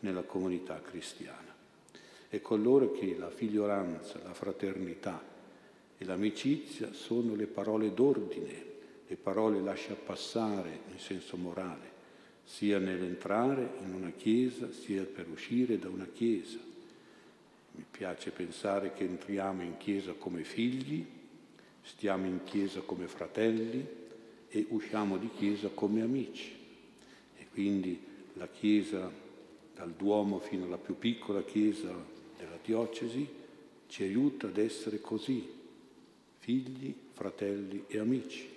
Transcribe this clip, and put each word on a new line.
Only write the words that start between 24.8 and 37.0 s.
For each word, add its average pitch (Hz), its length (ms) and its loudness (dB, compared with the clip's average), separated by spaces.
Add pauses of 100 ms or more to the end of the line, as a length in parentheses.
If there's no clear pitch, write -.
di 113 180 -2
chiesa 101 340 2
come 107 340 2
amici. 123 480 -2 (840)
E - 140 -18
quindi 95 480 2 (340)
la 90 140 -6
chiesa, 98 640 4 (640)
dal 85 200 -8
Duomo 101 460 4
fino 92 260 -2
alla 87 120 -2
più - 200 -6
piccola 107 460 0
chiesa 92 720 0 (200)
della 87 260 -12
diocesi, 117 640 0 (600)
ci - 160 -6
aiuta 120 440 4
ad 92 100 -2
essere 107 440 0
così, 113 460 -2 (920)
figli, 131 540 -2 (180)